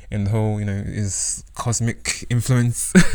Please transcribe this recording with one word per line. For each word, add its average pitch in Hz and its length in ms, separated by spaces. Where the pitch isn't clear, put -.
in 104 140
the 101 60
whole, 107 280
you 104 80
know, 101 160
his - 640
cosmic - 720
influence, 120 640